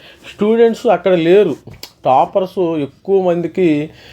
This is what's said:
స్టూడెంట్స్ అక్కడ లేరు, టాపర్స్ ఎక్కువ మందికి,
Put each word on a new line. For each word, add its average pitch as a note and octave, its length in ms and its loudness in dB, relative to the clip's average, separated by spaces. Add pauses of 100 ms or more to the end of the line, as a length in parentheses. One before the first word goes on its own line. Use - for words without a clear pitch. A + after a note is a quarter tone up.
(360)
స్టూడెంట్స్ A3+ 520 0
అక్కడ F#3 260 0
లేరు, F3 420 2 (500)
టాపర్స్ F3+ 540 0
ఎక్కువ F3 680 -2
మందికి, E3 600 -2 (240)